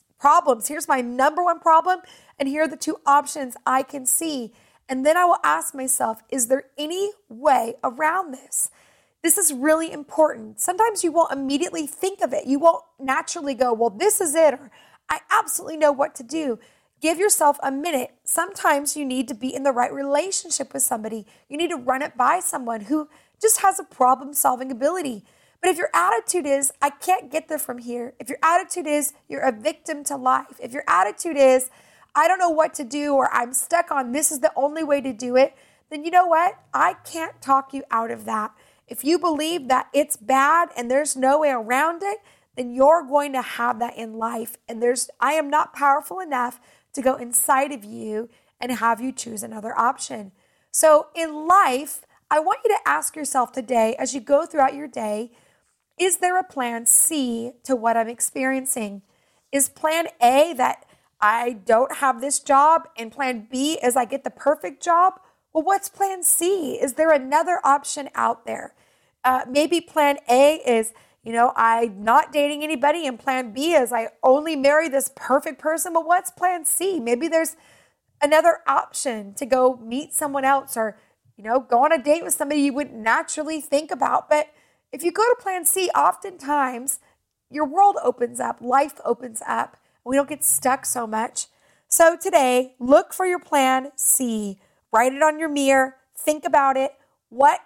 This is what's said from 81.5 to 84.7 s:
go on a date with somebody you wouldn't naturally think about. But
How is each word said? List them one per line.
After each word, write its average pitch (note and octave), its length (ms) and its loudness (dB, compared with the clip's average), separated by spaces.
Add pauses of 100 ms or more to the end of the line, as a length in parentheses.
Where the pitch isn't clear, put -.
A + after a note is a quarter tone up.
go A#3+ 240 2
on D#4 80 4
a E4 60 4
date D4 260 0
with - 120 -4
somebody D4 260 -2
you C#4 120 2
wouldn't C#4 220 -6
naturally D4 640 -2
think D4 300 -2
about. - 400 -2
But D4+ 200 2 (420)